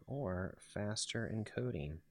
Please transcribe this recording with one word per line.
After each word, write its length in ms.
or 540
faster 680
encoding. 720